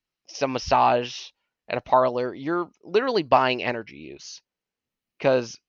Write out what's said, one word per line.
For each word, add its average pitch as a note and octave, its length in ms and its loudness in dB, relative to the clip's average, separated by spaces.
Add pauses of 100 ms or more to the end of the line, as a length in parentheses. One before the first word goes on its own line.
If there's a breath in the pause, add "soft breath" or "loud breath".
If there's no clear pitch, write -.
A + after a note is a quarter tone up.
(260)
some C3+ 260 -4
massage B2 640 2 (520)
at B2 100 -4
a - 40 -8
parlor. B2 520 2
You're D#3+ 360 -6 (120)
literally A3 400 0
buying B2+ 400 2
energy A2+ 360 -6
use, C#2+ 420 -18 (800)
'cause B2+ 480 0